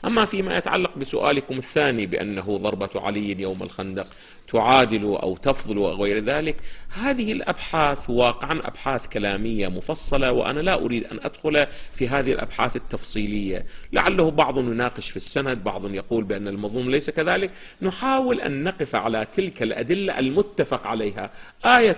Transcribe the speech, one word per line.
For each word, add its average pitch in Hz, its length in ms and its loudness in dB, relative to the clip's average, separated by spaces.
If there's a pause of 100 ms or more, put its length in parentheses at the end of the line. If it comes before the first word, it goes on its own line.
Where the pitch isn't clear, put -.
أما 220 200 4
فيما 190 320 -2
يتعلق 180 400 -2
بسؤالكم 139 600 0
الثاني 127 480 0
بأنه 98 520 -2
ضربة 98 380 -2
علي 101 460 -2
يوم 95 220 -4
الخندق 95 400 -6 (480)
تعادل 113 520 6
أو 95 340 0
تفضل 110 400 0
وغير 101 460 0
ذلك، 151 320 0 (460)
هذه 247 300 0
الأبحاث 156 800 0
واقعًا 123 560 2
أبحاث - 420 -4
كلامية 104 600 0
مفصلة، 131 640 2
وأنا 127 280 2
لا 180 140 2
أريد 117 320 0
أن 110 180 -8
أدخل 151 440 2 (260)
في 127 140 0
هذه 131 240 2
الأبحاث 120 440 0
التفصيلية. 104 920 -2 (280)
لعله 165 380 4
بعض 139 260 2
يناقش 120 520 0
في - 80 -8
السند، 127 460 -2
بعض 101 300 -4
يقول 110 300 0
بأن 101 240 -4
المظلوم 104 440 -4
ليس 147 180 0
كذلك. 180 420 0 (300)
نحاول 247 600 0
أن 139 220 -2
نقف 165 320 -2
على 110 400 0
تلك 190 280 -2
الأدلة 139 560 0
المتفق 139 680 0
عليها. 104 440 -4 (340)
آية 233 320 6